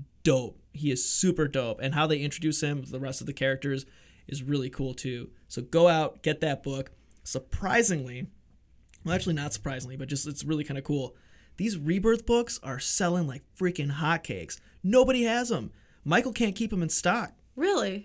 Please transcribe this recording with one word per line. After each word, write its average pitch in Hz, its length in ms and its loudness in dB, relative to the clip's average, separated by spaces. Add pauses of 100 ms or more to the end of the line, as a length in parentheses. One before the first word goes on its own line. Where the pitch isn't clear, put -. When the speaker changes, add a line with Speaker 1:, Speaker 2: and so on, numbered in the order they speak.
(240)
Speaker 1:
dope. 131 340 2 (140)
He 143 180 -2
is 127 140 0
super 180 420 2
dope. 127 360 -2
And 135 120 -2
how 151 120 2
they 156 140 2
introduce 147 420 -2
him 143 200 -2
to 135 80 -12
the 131 80 -8
rest 131 220 -6
of - 60 -10
the 139 80 -8
characters 135 500 -2 (420)
is 143 160 -8
really 135 280 -2
cool, 131 240 -4
too. 123 340 -8 (180)
So - 160 -8
go 165 260 6
out, 160 340 2
get 156 180 0
that 143 240 0
book. 135 260 -6 (320)
Surprisingly, 135 1040 -2 (800)
well, 160 100 0
actually 180 200 0
not 147 180 -4
surprisingly, 131 440 -8
but 131 120 -8
just 139 180 -2
it's 143 160 -8
really 147 220 -2
kinda 139 180 -6
cool. 139 320 -2 (440)
These 208 200 0
Rebirth 196 480 2
books 240 360 2
are 131 180 -6
selling 175 460 2
like 135 160 -6 (160)
freaking 170 380 0
hotcakes. 151 600 -2 (240)
Nobody 254 420 6
has 233 280 0
'em. 120 180 -4 (340)
Michael 220 280 2
can't 208 240 0
keep 220 160 -4
'em 180 100 0
in 160 60 -2
stock. 190 460 0 (200)
Speaker 2:
Really? 233 500 0